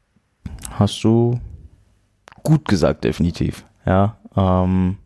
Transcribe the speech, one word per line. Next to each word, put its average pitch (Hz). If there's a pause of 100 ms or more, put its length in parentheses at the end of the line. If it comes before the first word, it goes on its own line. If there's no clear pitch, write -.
(680)
Hast -
du 117 (1000)
gut 151
gesagt, 78
definitiv. - (220)
Ja, 98 (200)
ähm, 92